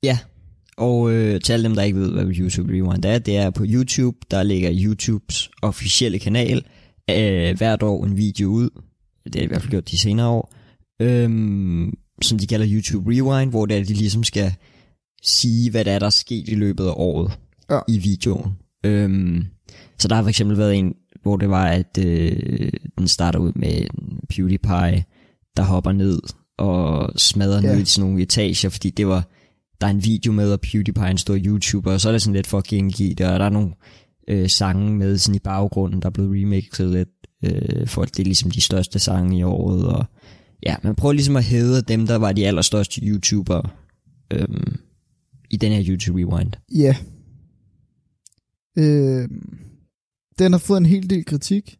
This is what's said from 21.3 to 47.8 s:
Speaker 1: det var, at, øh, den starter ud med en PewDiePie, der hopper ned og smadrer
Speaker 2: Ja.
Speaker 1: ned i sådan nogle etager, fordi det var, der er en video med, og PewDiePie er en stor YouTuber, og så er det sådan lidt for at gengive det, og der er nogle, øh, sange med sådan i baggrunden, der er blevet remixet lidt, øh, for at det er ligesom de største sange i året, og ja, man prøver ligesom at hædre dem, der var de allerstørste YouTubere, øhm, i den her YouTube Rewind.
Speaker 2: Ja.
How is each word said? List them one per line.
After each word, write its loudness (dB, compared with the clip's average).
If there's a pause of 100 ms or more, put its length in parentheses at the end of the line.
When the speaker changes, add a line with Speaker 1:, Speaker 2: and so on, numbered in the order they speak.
Speaker 1:
det 0
var, 2
at, 0
øh, 0 (260)
den 0
starter 0
ud 0
med -2
en -8 (100)
PewDiePie, 0 (520)
der 0
hopper 0
ned 0 (380)
og 0
smadrer 2
Speaker 2:
Ja. 2
Speaker 1:
ned 4
i 2
sådan 0
nogle 0
etager, 0
fordi -4
det 0
var, 0 (520)
der -2
er 2
en 0
video 0
med, 2
og 0
PewDiePie -2
er 0
en 0
stor -2
YouTuber, 0
og 0
så 0
er 2
det 2
sådan 0
lidt 0
for -2
at -2
gengive 0
det, 0
og 2
der 2
er 2
nogle, 0 (560)
øh, 0
sange 0
med 2
sådan 0
i 0
baggrunden, -2
der -2
er -2
blevet -2 (120)
remixet -2
lidt, 0 (360)
øh, -2
for -4
at -4
det 0
er 2
ligesom 0
de -2
største 0
sange 0
i 2
året, 0
og 0 (600)
ja, -4
man 0
prøver 0
ligesom 2
at 2
hædre 2
dem, 0
der 2
var 2
de 2
allerstørste 0
YouTubere, -2 (640)
øhm, -4 (760)
i -4
den 0
her 2
YouTube -2
Rewind. -2 (220)
Speaker 2:
Ja. 4 (1800)